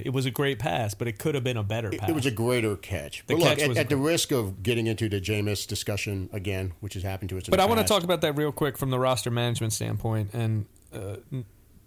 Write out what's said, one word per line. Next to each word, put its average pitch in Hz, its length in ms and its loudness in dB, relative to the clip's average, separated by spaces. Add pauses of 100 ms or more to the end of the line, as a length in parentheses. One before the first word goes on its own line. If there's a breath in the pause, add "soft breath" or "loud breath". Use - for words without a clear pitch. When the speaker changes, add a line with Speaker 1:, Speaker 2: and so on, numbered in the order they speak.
Speaker 1:
It 139 60 -4
was 131 160 0
a 135 40 0
great 139 280 0
pass, 117 360 0
but 117 140 -4
it 110 100 -6
could 156 180 0
have 131 80 0
been 123 120 0
a 107 60 0
better 110 280 -2
Speaker 2:
It, 147 100 -4
Speaker 1:
pass. - 100 0
Speaker 2:
it 160 40 2
was 135 120 0
a 139 40 2
greater 113 460 2
catch. - 500 -8
Speaker 1:
The 139 80 0
Speaker 2:
But 170 60 4
look, 165 100 8
Speaker 1:
catch 147 120 2
Speaker 2:
at, 147 80 4
Speaker 1:
was 123 80 2
Speaker 2:
at 143 100 2
the 151 80 2
Speaker 1:
great. 135 160 2
Speaker 2:
risk - 200 0
of 98 300 0
getting 117 260 2
into 113 200 0
the 101 140 0
Jameis 104 440 -2
discussion 101 680 -4
again, 95 460 -4
which 101 140 -8
has 92 80 -6
happened 95 280 -6
to 92 80 -4
us 90 100 -8
in - 40 -6
Speaker 1:
But 190 60 6
Speaker 2:
the 185 40 6
Speaker 1:
I 190 40 6
wanna 226 160 4
Speaker 2:
past. 190 100 0
Speaker 1:
talk 196 120 4
about 175 160 2
that 156 160 0
real 147 160 2
quick 147 240 -2
from 135 140 -2
the 127 80 2
roster 127 320 2
management 120 420 0
standpoint, 110 640 -2
and, 110 320 0 (260)
uh, 104 240 -8 (160)
n-, 127 140 -6 (400)